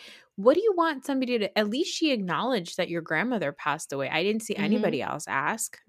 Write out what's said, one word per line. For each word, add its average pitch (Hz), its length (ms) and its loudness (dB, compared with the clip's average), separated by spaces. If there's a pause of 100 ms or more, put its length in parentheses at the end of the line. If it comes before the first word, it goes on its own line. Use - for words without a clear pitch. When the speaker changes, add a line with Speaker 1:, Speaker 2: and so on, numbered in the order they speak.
(360)
Speaker 1:
"What 220 180 6
do 370 80 2
you 453 160 4
want 320 260 0
somebody 254 360 0
to, 196 180 -2
at 214 120 4
least 262 220 -2
she 311 200 2
acknowledged 190 680 -2
that 175 120 0
your 170 120 -2
grandmother 170 500 0
passed 147 400 -4
away. 139 160 -2
I 127 140 0
didn't 214 220 0
see - 100 -4
Speaker 2:
Mm-hmm. 202 100 -2
Speaker 1:
anybody 202 380 2
else 135 260 -6
ask 147 600 -4